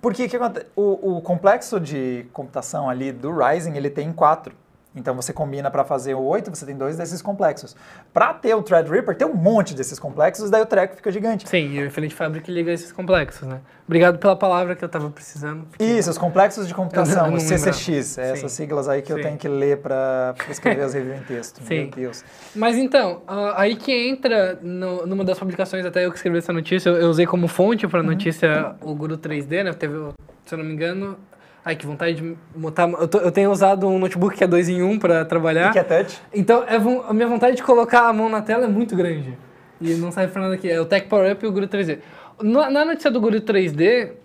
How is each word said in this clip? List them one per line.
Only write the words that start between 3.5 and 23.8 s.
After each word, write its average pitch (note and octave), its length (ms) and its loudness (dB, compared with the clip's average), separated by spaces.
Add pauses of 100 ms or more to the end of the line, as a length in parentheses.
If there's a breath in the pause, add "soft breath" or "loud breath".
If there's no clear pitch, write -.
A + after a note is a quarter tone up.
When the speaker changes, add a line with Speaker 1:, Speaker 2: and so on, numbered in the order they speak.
Speaker 1:
ele C#3+ 140 -4
tem D3 240 -6
quatro. D#3+ 420 0 (420)
Então C3+ 180 -4
você B2+ 180 -8
combina C#3 380 -6
pra C3+ 140 0
fazer C3+ 300 -4
o C3 80 -4
oito, F3+ 300 -2
você D3 140 -12
tem C#3 80 -12
dois C#3 220 -4
desses E3+ 260 -10
complexos. G3 540 -4 (360 loud breath)
Pra A3 220 4
ter A3+ 200 0
o G#3+ 80 0
Threadripper, F3 520 2
tem D4 140 0
um D#4 60 -4
monte G3 400 2
desses B2+ 240 -8
complexos, E3 520 0
daí A3 120 6
o A3 40 2
treco F#3+ 300 2
fica G3+ 160 -4
gigante. G#3+ 360 -4
Speaker 2:
Sim, D3+ 240 0
e C#3+ 100 -4
o C#3+ 40 -2
Infinity D3+ 280 -6
Fabric D#3 360 -6
liga E3+ 220 -2
esses E3+ 180 -6
complexos, F3 560 -2
né? C3 140 -10 (260 soft breath)
Obrigado E3+ 320 6
pela G3 160 4
palavra F3+ 400 0
que F3 100 -10
eu E3 40 -8
tava D3+ 220 -6
precisando, D3+ 560 -12
porque G#3+ 180 -4
Speaker 1:
Isso, A3 260 2
os - 80 -4
complexos F#3+ 480 2
de F3 80 -8
computação, E3+ 380 0
Speaker 2:
eu F#3+ 60 4
não, E3 80 4
eu D#3+ 60 2
não E3+ 40 2
Speaker 1:
os E3 80 0
C F3 140 2
C D#3+ 140 2
X, C#3+ 440 -4
Speaker 2:
lembrava. C3 220 -4
Speaker 1:
essas C#3 120 -8
Speaker 2:
Sim. - 140 -12
Speaker 1:
siglas C#3+ 240 -2
aí C#3 140 0
que D3 100 -8
eu D3+ 60 -4
Speaker 2:
Sim. D3 40 -6
Speaker 1:
tenho D3+ 140 -6
que D3 100 -10
ler C#3+ 300 0
pra, C3 600 -2
pra - 140 -8
escrever C#3+ 320 -2
as C3+ 120 -4
reviews C3+ 240 -6
em C3+ 40 -14
texto. B2 400 -12
Speaker 2:
Sim. D#3 200 -4
Speaker 1:
Meu C#3 80 -8
Deus. B2+ 340 -10 (320 loud breath)
Speaker 2:
Mas A3+ 200 2
então, B3 520 2
ah, G3+ 280 -2
aí G3+ 200 2
que C4+ 160 -4